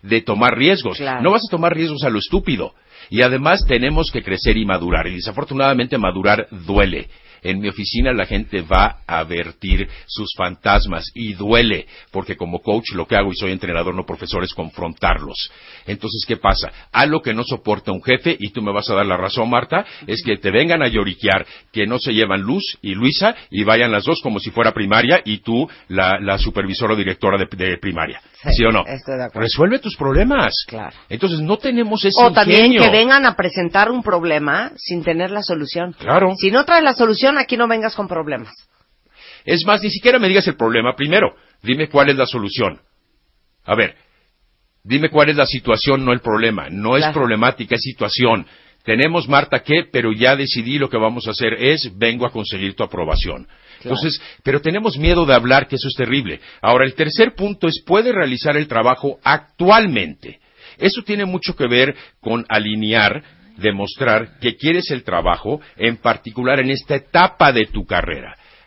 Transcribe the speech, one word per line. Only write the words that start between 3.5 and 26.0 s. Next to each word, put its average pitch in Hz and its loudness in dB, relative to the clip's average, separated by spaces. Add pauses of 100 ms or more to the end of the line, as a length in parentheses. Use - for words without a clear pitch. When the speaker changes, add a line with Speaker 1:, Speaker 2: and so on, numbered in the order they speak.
Speaker 1:
tenemos 139 0
que 113 -6
crecer 107 0
y 107 0
madurar. 85 -2
Y 90 -8
desafortunadamente 127 -2
madurar 101 0
duele. 92 -2 (340)
En 95 -4
mi 101 -4
oficina 117 -2
la 98 -2
gente 101 -4
va 95 0
a 82 -4
vertir 87 -4 (200)
sus - -10
fantasmas 92 0
y 110 -8
duele, 104 2 (260)
porque 95 -8
como 87 -8
coach 110 -2
lo 85 -4
que 113 0
hago, 98 2
y 87 -8
soy 95 -4
entrenador, 87 -4
no 92 -8
profesor, 87 -6
es 90 -8
confrontarlos. 82 -6 (340)
Entonces, 104 -8
¿qué 113 -2
pasa? - -2 (200)
Algo 151 2
que 110 -4
no 120 -4
soporta 104 -4
un 92 -8
jefe, 131 0
y 104 -8
tú 113 -8
me 101 -4
vas 104 -4
a 104 0
dar 101 2
la 90 0
razón, 110 -2
Marta, 123 -2 (220)
es 110 -6
que 107 -2
te 101 -4
vengan 160 2
a 131 0
lloriquear 98 0 (260)
que 104 -2
no 123 -4
se 131 -4
llevan 101 2
Luz 143 -4
y 98 -6
Luisa 143 0 (160)
y 104 -2
vayan 113 4
las 101 0
dos 160 0
como 107 -4
si 104 -8
fuera 110 2
primaria 113 2
y 107 -6
tú 117 -2 (200)
la, 95 0